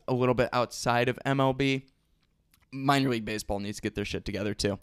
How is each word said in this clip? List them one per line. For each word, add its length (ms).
a 60
little 220
bit 180
outside 560
of 160
M 140
L 140
B, 320
minor 380
league 160
baseball 340
needs 180
to 40
get 140
their 100
shit 200
together, 280
too. 300